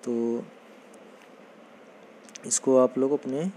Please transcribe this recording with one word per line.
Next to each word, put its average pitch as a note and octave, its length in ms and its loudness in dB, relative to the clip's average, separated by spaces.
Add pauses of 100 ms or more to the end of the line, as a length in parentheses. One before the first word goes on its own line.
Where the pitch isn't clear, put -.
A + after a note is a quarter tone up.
तो A#2 400 -2 (2000)
इसको C3 320 2
आप B2+ 200 4
लोग C3+ 140 2
अपने C#3+ 340 -4 (120)